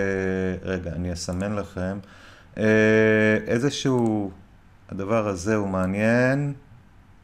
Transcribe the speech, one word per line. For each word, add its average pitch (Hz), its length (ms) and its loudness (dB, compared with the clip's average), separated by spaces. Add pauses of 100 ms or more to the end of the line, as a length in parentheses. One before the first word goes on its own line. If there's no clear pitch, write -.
(640)
רגע, 90 280 -6
אני 87 220 -6
אסמן 92 420 -6
לכם. 98 420 -6 (600)
אה, 110 800 4 (100)
איזשהו, 120 840 0 (580)
הדבר 104 380 -2
הזה 98 280 0
הוא 101 140 0
מעניין. 117 840 0 (720)